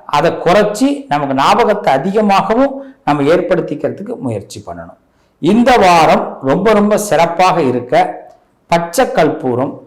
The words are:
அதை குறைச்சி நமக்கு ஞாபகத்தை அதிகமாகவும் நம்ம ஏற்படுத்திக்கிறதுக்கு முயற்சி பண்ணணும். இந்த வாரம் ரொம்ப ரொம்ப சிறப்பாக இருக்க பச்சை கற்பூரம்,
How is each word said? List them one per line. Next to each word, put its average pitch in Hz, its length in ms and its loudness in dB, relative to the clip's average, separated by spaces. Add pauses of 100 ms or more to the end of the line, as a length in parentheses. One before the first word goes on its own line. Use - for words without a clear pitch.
அதை 160 260 0
குறைச்சி - 800 0
நமக்கு 143 240 -2
ஞாபகத்தை 202 600 2
அதிகமாகவும் 202 1000 0 (100)
நம்ம 147 160 0
ஏற்படுத்திக்கிறதுக்கு 165 1000 -2
முயற்சி 110 460 -10
பண்ணணும். 85 300 -16 (440)
இந்த 233 380 2
வாரம் 175 640 2
ரொம்ப 170 320 0
ரொம்ப 208 240 2
சிறப்பாக 170 640 0
இருக்க 131 600 -2 (460)
பச்சை 170 440 -2
கற்பூரம், 139 760 -2